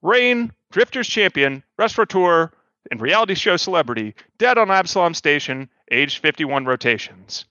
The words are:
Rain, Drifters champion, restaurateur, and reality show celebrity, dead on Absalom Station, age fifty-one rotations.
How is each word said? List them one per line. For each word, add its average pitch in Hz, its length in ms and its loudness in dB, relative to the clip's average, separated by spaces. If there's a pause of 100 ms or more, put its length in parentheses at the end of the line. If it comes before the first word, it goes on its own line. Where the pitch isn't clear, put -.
Rain, 240 520 0 (200)
Drifters 240 340 -2
champion, 139 560 0 (140)
restaurateur, 180 720 2 (400)
and 120 80 -10
reality 190 360 0
show 180 240 0
celebrity, 120 560 -2 (240)
dead 247 180 2
on 214 140 2
Absalom 185 420 2
Station, 143 560 -2 (220)
age 139 280 0
fifty-one 139 460 -2
rotations. 117 880 -4